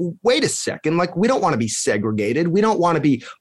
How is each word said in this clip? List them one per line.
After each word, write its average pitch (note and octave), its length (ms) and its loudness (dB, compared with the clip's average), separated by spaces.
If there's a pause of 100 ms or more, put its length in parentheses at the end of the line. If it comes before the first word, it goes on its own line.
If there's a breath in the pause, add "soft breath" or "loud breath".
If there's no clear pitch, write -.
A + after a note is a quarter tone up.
(240)
"Wait C4 200 2
a F3+ 60 0
second, - 480 -4
like, F3 180 -2
we G3 120 2
don't C4 140 0
wanna D#3+ 160 0
be A2+ 100 0
segregated. G#2+ 800 0
We F3 140 2
don't G#3+ 180 2
wanna E3+ 200 2
be C3+ 240 2 (180 loud breath)